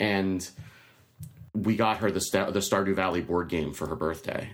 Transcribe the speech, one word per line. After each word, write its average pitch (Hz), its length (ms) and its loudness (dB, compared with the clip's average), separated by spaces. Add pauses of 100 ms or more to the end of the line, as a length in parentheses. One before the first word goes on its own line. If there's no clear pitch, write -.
and 95 480 2 (1040)
we 110 220 2
got 110 240 2
her 107 120 2
the 95 100 0
Sta-, - 300 2
the 98 100 0
Stardew 98 340 2
Valley 90 280 2
board 85 260 0
game 76 240 0
for 78 160 -6
her 80 80 -4
birthday. - 580 -4